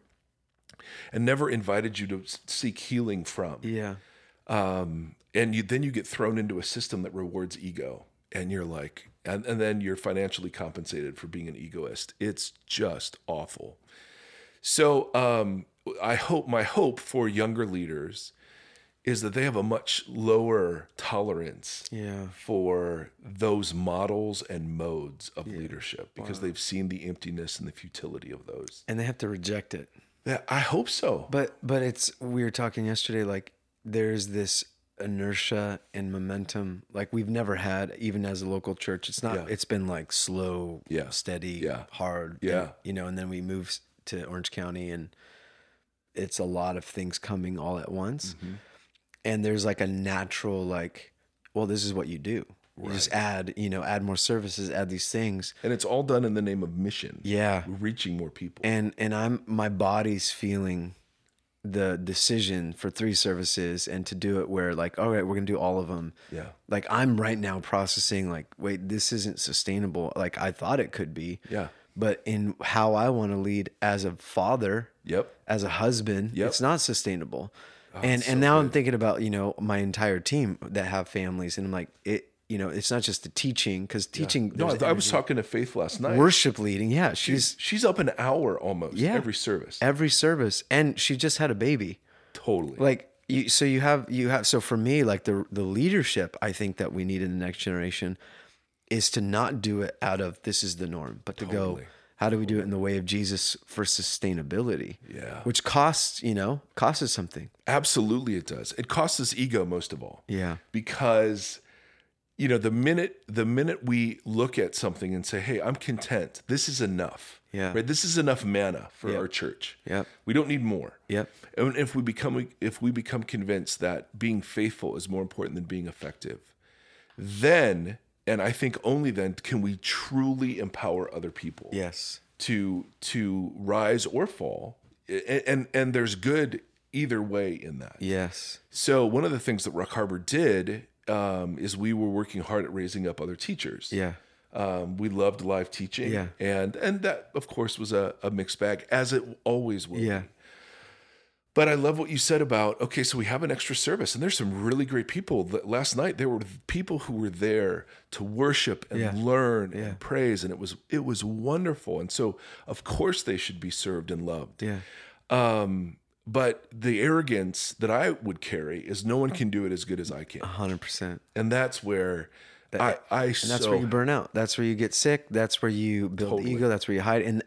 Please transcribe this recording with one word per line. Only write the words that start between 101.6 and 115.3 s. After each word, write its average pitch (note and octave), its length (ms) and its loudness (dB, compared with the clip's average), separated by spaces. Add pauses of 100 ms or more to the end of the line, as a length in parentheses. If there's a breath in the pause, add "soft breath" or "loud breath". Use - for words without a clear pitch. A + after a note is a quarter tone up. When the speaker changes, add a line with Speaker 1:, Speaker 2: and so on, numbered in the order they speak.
Speaker 1:
Totally. C#2 180 -4 (320 soft breath)
Speaker 2:
how G#2+ 140 2
do A2 60 2
we G#2+ 100 2
do G#2+ 120 2
it G2+ 40 2
in G2+ 80 -2
the G2 100 0
way G2 160 2
of F#2 80 -2
Jesus G2 600 0
for - 200 -2
sustainability? F2+ 1120 -2 (120)
Speaker 1:
Yeah. C2+ 360 -12
Speaker 2:
Which A#2+ 180 2
costs, - 600 6
you A2 100 2
know, G#2+ 280 0 (120)
costs C#3 260 4
us C3 120 0
something. - 380 -6 (180)
Speaker 1:
Absolutely B2 680 4
it E2+ 140 -4
does. - 280 -8
It A#2+ 120 -6
costs D#3+ 320 2
us A#2+ 160 0
ego A#2+ 280 2
most F2 280 -4
of C2+ 100 -10
all. - 240 -16
Speaker 2:
Yeah. F2+ 300 -2 (160)
Speaker 1:
Because, A2 880 2 (760 soft breath)
you C3+ 120 0
know, B2 100 6
the A2 140 4
minute, D#3+ 560 2
the A2 160 0
minute C3 400 2
we A#2 400 2
look A2+ 340 0
at F#2+ 160 2
something F#2 400 -2
and F2+ 100 -2
say, G2+ 160 -4